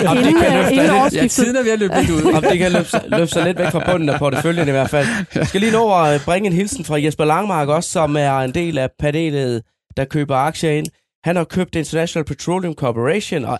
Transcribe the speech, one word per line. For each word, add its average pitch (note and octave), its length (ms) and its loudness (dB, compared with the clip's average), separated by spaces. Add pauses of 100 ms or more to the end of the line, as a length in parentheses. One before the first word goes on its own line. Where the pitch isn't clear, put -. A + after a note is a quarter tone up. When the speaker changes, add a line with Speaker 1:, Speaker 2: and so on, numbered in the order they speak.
Speaker 1:
<laughs> F3+ 60 2
Om B3+ 80 4
det B3+ 100 4
Speaker 2:
inden, E4 160 6
Speaker 1:
kan - 100 4
løfte C4+ 120 2
Speaker 2:
øh, C4+ 60 2
inden C4+ 140 4
Speaker 1:
lidt. C4+ 180 4
Speaker 2:
årsskiftet. B3+ 360 2
Speaker 3:
Ja, B3+ 40 4
tiden A#3+ 120 0
er C4 80 0
ved A3 80 2
at A3 80 0
løbe G3+ 200 0
lidt - 100 2
ud. D#3+ 220 2
Speaker 1:
<laughs> - 60 2
Om D#3 60 2
det G4+ 140 2
kan F3+ 140 2
løfte - 180 0
sig, G#3+ 180 -2
løfte E3+ 260 0
sig E3 120 0
lidt F3+ 120 0
væk F3 140 0
fra E3 200 -2
bunden E3 180 0
af C3 100 -2
porteføljen D3+ 480 0
i C#3+ 40 0
hvert C3+ 180 0
fald. D3 220 0
Speaker 3:
<laughs> A#3 40 -4 (200)
Ja. - 40 -2
Speaker 1:
Jeg - 80 0
skal F#3+ 140 -2
lige A3 100 2
nå G#3+ 320 4
at D3 220 2
bringe F#3+ 220 0
en F3+ 60 0
hilsen F3+ 320 -2
fra D3+ 160 -2
Jesper D3+ 240 0
Langmark E3 420 0
også, D#3 220 0
som D3+ 260 0
er C#3+ 240 2
en B2+ 140 -2
del E3+ 240 -2
af C3 120 -2 (100)
panelet, C#3+ 640 -2 (340)
der C3+ 80 -2
køber C#3+ 300 -2
aktier D#3 360 0
ind. D3+ 160 -2 (360)
Han F3 120 0
har F3 80 0
købt - 320 -4
International D#3+ 500 -4
Petroleum F3 480 -6
Corporation C3+ 720 -2
og B2 140 -6